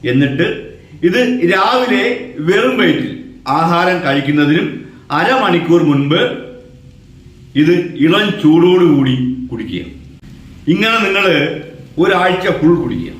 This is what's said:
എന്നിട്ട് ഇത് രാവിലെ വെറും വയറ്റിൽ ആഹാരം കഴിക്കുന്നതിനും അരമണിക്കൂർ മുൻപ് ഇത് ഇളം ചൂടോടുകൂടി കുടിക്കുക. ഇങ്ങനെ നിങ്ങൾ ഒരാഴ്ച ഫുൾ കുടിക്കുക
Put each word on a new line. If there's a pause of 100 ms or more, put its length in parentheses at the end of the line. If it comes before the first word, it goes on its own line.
(120)
എന്നിട്ട് (600)
ഇത് (340)
രാവിലെ (440)
വെറും
വയറ്റിൽ (420)
ആഹാരം
കഴിക്കുന്നതിനും (500)
അരമണിക്കൂർ
മുൻപ് (1400)
ഇത് (320)
ഇളം (160)
ചൂടോടുകൂടി (340)
കുടിക്കുക. (920)
ഇങ്ങനെ
നിങ്ങൾ (800)
ഒരാഴ്ച (140)
ഫുൾ (100)
കുടിക്കുക